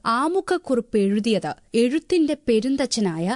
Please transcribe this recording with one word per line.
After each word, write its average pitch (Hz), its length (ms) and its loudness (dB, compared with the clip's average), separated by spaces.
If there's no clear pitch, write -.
ആമുഖക്കുറിപ്പ് 285 840 -2
എഴുതിയത് 202 540 0
എഴുത്തിന്റെ 294 640 2
പെരുന്തച്ഛനായ 220 960 0